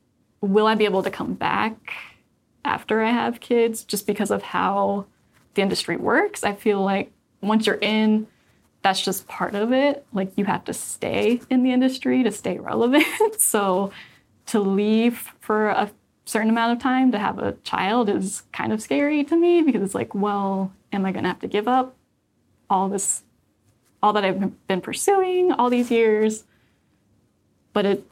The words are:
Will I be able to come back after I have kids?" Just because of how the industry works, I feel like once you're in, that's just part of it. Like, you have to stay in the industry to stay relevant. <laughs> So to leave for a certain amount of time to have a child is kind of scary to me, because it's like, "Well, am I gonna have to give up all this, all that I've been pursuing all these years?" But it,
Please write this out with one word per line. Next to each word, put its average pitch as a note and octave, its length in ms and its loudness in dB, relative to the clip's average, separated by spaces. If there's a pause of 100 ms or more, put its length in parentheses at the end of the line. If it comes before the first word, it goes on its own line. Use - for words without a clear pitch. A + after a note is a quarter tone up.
(400)
Will G#3 260 2
I A3 80 4
be G#3+ 120 2
able F#3+ 160 0
to F#3+ 80 -2
come - 240 -6
back - 580 -4 (720)
after - 380 -2
I A3 80 0
have A#3 300 -2
kids?" A3+ 440 0
Just - 220 -8
because G3+ 240 -2
of G3 120 -2
how G3 600 -2 (500)
the G3+ 80 0
industry F3+ 360 -2
works, C4+ 440 0
I G3+ 120 -2
feel G3+ 280 0
like G3 300 -2 (300)
once G#3+ 240 2
you're G3+ 100 0
in, G#3+ 500 2 (540)
that's F#3+ 240 0
just - 240 -4
part - 260 -6
of A3 180 0
it. C#4 420 0
Like, F#3+ 220 -4
you G3+ 100 0
have - 180 -2
to - 80 -8
stay - 800 -2
in B3+ 120 2
the B3+ 100 2
industry B3+ 500 2
to G#3 100 0
stay - 260 -6
relevant. B3 460 2 (160)
<laughs> G#4+ 180 0
So G3 540 0 (520)
to - 140 -2
leave G#3+ 800 2
for G#3+ 300 0
a G3+ 200 0 (360)
certain A3 260 0
amount A#3 220 2
of A#3 100 -4
time B3+ 300 2
to G#3 60 0
have G3+ 200 -4
a - 140 -4 (100)
child G#3 460 0
is G3 340 -2 (100)
kind - 200 -4
of A3 100 -4
scary C#4+ 400 0
to D#4 140 0
me, F4 260 4
because A3+ 200 2
it's G3 120 -4
like, A3 220 -4
"Well, G3 560 -2 (200)
am G3 140 -2
I F#3+ 60 -2
gonna F#3 160 -4
have F3+ 120 -6
to - 60 -10
give G#3 220 -2
up B3+ 260 0 (760)
all G3 200 2
this, - 340 -4 (800)
all G#3 120 4
that G#3 100 0
I've F#3+ 420 -2
been F#3+ 140 0
pursuing F#4 720 2
all B3 180 2
these B3 220 2
years?" A3 500 2 (1300)
But - 140 0
it, G3 260 0